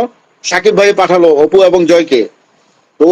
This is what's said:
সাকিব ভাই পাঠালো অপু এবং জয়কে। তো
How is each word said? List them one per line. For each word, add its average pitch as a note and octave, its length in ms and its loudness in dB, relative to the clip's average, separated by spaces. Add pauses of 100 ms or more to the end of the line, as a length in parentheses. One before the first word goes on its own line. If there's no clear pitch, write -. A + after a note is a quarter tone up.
(440)
সাকিব F3+ 340 -2
ভাই G3+ 120 2 (100)
পাঠালো F3 280 0 (160)
অপু D#3 140 0 (100)
এবং F3+ 120 0 (100)
জয়কে। D#3 320 0 (800)
তো D3+ 120 2